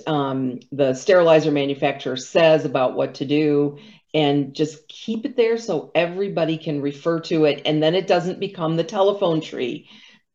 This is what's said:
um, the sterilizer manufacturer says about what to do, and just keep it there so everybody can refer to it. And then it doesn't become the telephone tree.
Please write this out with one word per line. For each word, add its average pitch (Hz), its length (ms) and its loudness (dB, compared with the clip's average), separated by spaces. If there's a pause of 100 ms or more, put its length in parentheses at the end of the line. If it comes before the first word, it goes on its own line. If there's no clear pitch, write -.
um, 135 500 -2 (140)
the 135 220 0
sterilizer 160 580 4
manufacturer 139 640 -2
says 156 480 4
about 127 320 -2
what 135 200 -2
to 147 80 -8
do, 147 540 0 (340)
and 143 400 2
just - 360 -6
keep - 360 -8
it 277 120 -8
there 226 220 2
so 190 360 -6
everybody 170 640 -2
can 147 240 -6
refer 143 380 -4
to 165 240 0
it. 143 200 2
And 151 160 0
then 160 140 2
it 185 140 0
doesn't 180 320 0
become 165 360 -4
the 165 80 0
telephone 196 560 0
tree. - 480 -8 (460)